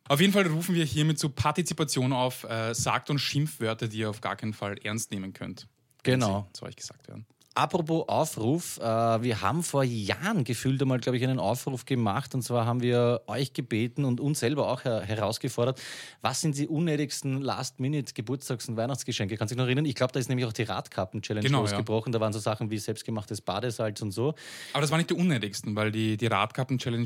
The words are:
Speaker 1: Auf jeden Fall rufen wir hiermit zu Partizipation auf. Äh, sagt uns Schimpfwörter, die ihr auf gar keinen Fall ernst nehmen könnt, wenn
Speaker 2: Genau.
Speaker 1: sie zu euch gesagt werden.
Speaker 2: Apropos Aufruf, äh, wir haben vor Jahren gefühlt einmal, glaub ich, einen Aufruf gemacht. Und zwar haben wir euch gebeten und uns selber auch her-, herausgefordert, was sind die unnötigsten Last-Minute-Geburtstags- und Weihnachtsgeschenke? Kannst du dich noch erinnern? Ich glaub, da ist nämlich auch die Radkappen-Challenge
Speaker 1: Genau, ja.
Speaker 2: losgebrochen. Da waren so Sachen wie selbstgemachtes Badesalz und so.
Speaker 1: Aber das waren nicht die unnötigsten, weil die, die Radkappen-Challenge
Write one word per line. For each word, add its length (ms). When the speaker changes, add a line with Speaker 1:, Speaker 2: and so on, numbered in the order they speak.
Speaker 1:
Auf 140
jeden 120
Fall 140
rufen 260
wir 120
hiermit 340
zu 100
Partizipation 840
auf. 320
Äh, 280
sagt 360
uns 120
Schimpfwörter, 680
die 100
ihr 100
auf 120
gar 160
keinen 160
Fall 300
ernst 280
nehmen 220
könnt, 340
wenn 180
Speaker 2:
Genau. 320
Speaker 1:
sie 60
zu 60
euch 120
gesagt 320
werden. 160
Speaker 2:
Apropos 520
Aufruf, 680
äh, 40
wir 560
haben 240
vor 220
Jahren 580
gefühlt 380
einmal, 180
glaub 160
ich, 80
einen 160
Aufruf 460
gemacht. 500
Und 60
zwar 240
haben 160
wir 460
euch 260
gebeten 500
und 160
uns 220
selber 280
auch 140
her-, 180
herausgefordert, 800
was 200
sind 160
die 100
unnötigsten 720
Last-Minute-Geburtstags- 1300
und 80
Weihnachtsgeschenke? 640
Kannst 140
du 40
dich 40
noch 80
erinnern? 180
Ich 100
glaub, 160
da 80
ist 80
nämlich 180
auch 60
die 120
Radkappen-Challenge 840
Speaker 1:
Genau, 160
ja. 80
Speaker 2:
losgebrochen. 400
Da 80
waren 140
so 60
Sachen 320
wie 60
selbstgemachtes 640
Badesalz 600
und 100
so. 240
Speaker 1:
Aber 80
das 100
waren 60
nicht 140
die 40
unnötigsten, 640
weil 160
die, 240
die 100
Radkappen-Challenge 800